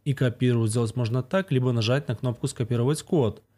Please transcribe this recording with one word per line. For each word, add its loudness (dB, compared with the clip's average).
и 0
копирую. 2
Сделать -2
можно -2
так, -2
либо 2
нажать 0
на -4
кнопку -4
«Скопировать -2
код», 0